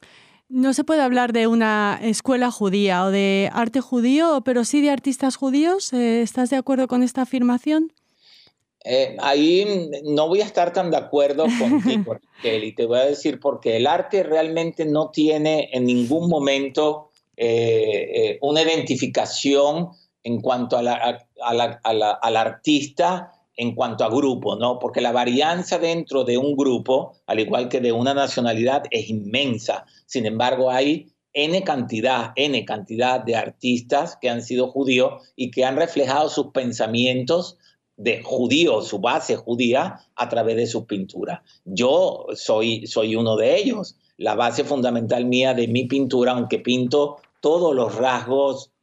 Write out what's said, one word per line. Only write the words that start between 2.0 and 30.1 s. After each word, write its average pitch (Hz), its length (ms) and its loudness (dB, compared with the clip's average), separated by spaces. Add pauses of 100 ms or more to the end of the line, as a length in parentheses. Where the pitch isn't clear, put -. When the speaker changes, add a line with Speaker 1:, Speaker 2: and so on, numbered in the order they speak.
Speaker 1:
escuela 247 480 0
judía 196 540 2
o 196 60 2
de 196 420 2
arte 233 260 -2
judío, 262 640 2
pero 240 220 0
sí 294 160 2
de 294 80 4
artistas 269 480 -2
judíos. 302 560 0
Eh, 233 280 2
¿estás 240 280 0
de 277 80 0
acuerdo 262 320 0
con 254 140 2
esta 254 180 -2
afirmación? 262 720 0 (920)
Speaker 2:
Eh, 127 360 0
ahí 170 720 2 (160)
no 151 240 2
voy 196 120 2
a 208 40 2
estar 175 280 0
tan 180 160 0
de 156 80 0
acuerdo 143 480 2
Speaker 1:
<laughs> 233 140 2
Speaker 2:
contigo, 226 560 0
Raquel, - 480 -4
y 107 100 -8
te 117 120 0
voy 120 140 2
a 131 60 4
decir 143 340 -2
por 135 200 -2
qué. 113 180 0
El 120 100 2
arte 180 360 0
realmente 160 600 0
no 156 260 0
tiene 151 640 2
en 123 120 0
ningún 123 440 2
momento, 143 840 0 (240)
eh, 113 800 2
eh, 107 280 0
una 147 200 2
identificación 143 1300 0 (340)
en 117 180 -4
cuanto 123 360 0
a 120 40 2
la, 120 120 0
a, 120 340 -4 (140)
a 120 120 -2
la, 120 300 -2
a 113 100 0
la, 107 180 2
al 113 260 0
artista, 165 960 0 (240)
en 117 180 -4
cuanto 120 300 -2
a 110 40 0
grupo, 120 460 0
¿no? 123 240 -2
Porque 123 220 -2
la 120 100 0
varianza 147 680 0
dentro 165 440 -2
de 120 140 2
un 143 180 0
grupo, 131 640 0 (100)
al 110 140 0
igual 113 260 -2
que 127 140 -2
de 120 100 2
una 123 220 0
nacionalidad, 127 760 0
es 113 200 -4
inmensa. 110 760 -4 (200)
Sin 120 200 -4